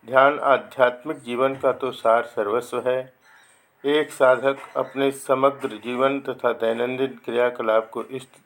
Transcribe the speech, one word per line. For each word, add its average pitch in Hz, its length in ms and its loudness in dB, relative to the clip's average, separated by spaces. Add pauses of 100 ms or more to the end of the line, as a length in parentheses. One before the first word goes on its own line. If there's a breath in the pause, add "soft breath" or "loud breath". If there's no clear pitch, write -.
ध्यान 135 340 4
आध्यात्मिक 131 760 0
जीवन 127 360 -2
का 135 180 0
तो 127 180 -4
सार 113 320 2
सर्वस्व 117 680 -4
है। 127 240 -4 (760 soft breath)
एक 143 240 0
साधक 131 460 2 (200)
अपने 135 340 -2
समग्र 135 580 0
जीवन 123 520 -2
तथा 127 320 -4
दैनंदिन 123 720 -4
क्रियाकलाप 120 640 0
को 117 140 -8
इस 131 200 -14 (220)